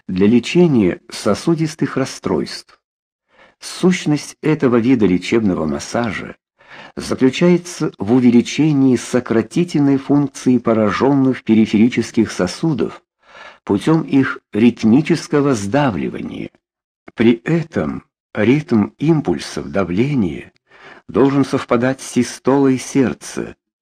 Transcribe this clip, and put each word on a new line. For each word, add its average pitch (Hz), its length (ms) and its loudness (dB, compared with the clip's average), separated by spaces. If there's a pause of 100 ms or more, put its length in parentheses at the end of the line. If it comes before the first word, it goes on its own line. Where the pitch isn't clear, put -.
для 92 220 0
лечения 120 720 2 (100)
сосудистых 151 840 -4
расстройств. - 800 -6 (840)
Сущность - 800 -2
этого 147 360 0
вида 117 280 2
лечебного 90 600 0
массажа 82 680 -6 (600)
заключается 170 1000 0
в 107 160 0
увеличении 131 840 4
сократительной 135 1000 0
функции 135 580 0
пораженных 117 840 0
периферических 110 880 2
сосудов 95 720 -4 (600)
путем 151 360 2
их 135 380 0 (160)
ритмического 139 1000 2
сдавливания. 107 960 -4 (640)
При 120 220 4 (100)
этом 101 600 -4 (280)
ритм 113 640 0
импульсов 90 760 -2
давления 95 840 -2 (540)
должен 135 380 2
совпадать 127 560 -2
с - 100 -16
систолой 131 680 0
сердца - 800 -4 (260)